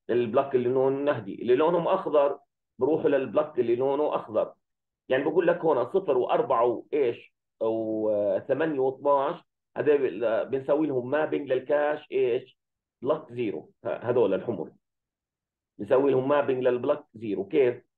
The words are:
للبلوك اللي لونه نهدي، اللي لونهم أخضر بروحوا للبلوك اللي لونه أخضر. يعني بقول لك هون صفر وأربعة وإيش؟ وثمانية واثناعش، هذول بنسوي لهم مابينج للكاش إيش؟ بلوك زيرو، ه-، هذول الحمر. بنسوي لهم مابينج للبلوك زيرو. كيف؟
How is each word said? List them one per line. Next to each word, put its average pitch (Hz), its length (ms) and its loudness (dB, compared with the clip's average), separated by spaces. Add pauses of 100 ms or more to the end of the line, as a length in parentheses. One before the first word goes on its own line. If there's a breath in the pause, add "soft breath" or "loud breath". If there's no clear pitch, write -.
للبلوك 120 460 0
اللي 123 140 2
لونه 135 420 2
نهدي، 107 300 -6
اللي 117 140 4
لونهم 170 320 2
أخضر 151 520 0 (400)
بروحوا 147 300 2
للبلوك 139 500 0
اللي 117 160 2
لونه 139 400 0
أخضر. - 380 -2 (560)
يعني 135 140 0
بقول 160 240 0
لك 170 100 2
هون 139 280 0
صفر 147 320 0
وأربعة 123 480 0
وإيش؟ 123 680 -2 (280)
وثمانية 110 1160 0
واثناعش، 139 640 0 (340)
هذول 120 680 0
بنسوي 143 420 0
لهم 127 220 -2
مابينج 147 420 -2
للكاش 147 600 -2
إيش؟ 127 480 -2 (420)
بلوك 147 300 -4
زيرو، 104 400 -6 (140)
ه-، - 20 -8
هذول 113 460 0
الحمر. 92 380 -6 (1080)
بنسوي 135 340 2
لهم 131 160 2
مابينج 139 360 2
للبلوك 127 500 0
زيرو. 107 340 -6
كيف؟ 127 360 0 (140)